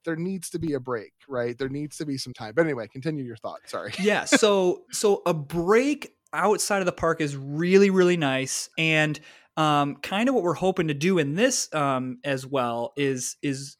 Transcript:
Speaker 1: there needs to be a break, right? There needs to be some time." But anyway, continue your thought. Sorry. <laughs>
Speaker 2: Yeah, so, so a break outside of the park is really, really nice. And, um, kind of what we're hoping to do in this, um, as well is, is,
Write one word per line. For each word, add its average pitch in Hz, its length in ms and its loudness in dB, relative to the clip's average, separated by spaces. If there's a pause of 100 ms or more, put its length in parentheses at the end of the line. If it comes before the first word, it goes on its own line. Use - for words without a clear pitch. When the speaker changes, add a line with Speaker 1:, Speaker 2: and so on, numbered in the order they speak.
Speaker 1:
there 165 120 -4
needs 180 340 -6
to - 100 -10
be 160 140 -4
a 135 60 -2
break, 123 340 -8 (160)
right? 120 260 -4
There 131 140 -4
needs 147 280 -8
to 156 100 -8
be 139 100 -4
some 127 160 -10
time." 107 220 -12
But 165 100 4
anyway, 123 220 -4
continue 139 360 -6
your 117 140 -12
thought. 87 300 -10
Sorry. 101 280 -8
<laughs> - 40 -10
Speaker 2:
Yeah, 196 260 2
so, 196 680 2
so 202 360 2
a 175 80 2
break 185 800 0 (180)
outside 196 460 0
of 185 80 0
the 170 40 0
park 165 300 -2
is 143 160 -4
really, 175 540 4
really 180 260 6
nice. 135 500 -2 (120)
And, 156 400 2 (380)
um, 147 440 2
kind 214 260 -2
of 277 80 2
what 202 80 2
we're 175 100 2
hoping 185 360 0
to 147 40 0
do 170 240 2
in 143 180 0
this, 247 380 0
um, 131 520 -2
as 135 200 -4
well 120 520 0
is, 135 440 -2
is, 139 380 -6